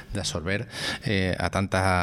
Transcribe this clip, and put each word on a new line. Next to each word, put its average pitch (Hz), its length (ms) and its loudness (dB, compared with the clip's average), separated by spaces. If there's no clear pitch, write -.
de 104 60 -4
absorber, 95 500 -2
eh, 95 340 2
a 87 120 0
tanta, 95 520 2